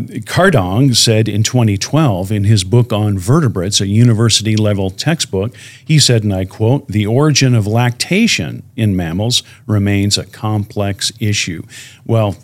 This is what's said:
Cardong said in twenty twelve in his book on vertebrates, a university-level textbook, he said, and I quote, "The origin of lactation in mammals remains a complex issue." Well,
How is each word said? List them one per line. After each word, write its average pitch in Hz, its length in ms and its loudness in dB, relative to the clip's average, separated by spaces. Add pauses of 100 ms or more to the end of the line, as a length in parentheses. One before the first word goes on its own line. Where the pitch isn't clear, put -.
(260)
Cardong 127 720 2
said 110 340 2
in 104 140 0
twenty 110 340 0
twelve 101 540 -2
in 101 140 -2
his 104 180 4
book 117 280 2
on 104 280 0
vertebrates, 101 600 0
a 101 60 -2
university-level 107 1040 2
textbook, 117 680 -4 (300)
he 151 140 2
said, 117 240 2
and 101 100 0
I 95 120 -2
quote, 110 420 -2
"The 104 180 -2
origin 131 480 2
of 104 140 2
lactation 117 960 -2 (120)
in 104 200 0
mammals 90 480 -2 (240)
remains 101 500 0
a - 80 -8
complex 104 920 -6
issue." 104 420 -4 (460)
Well, 107 360 0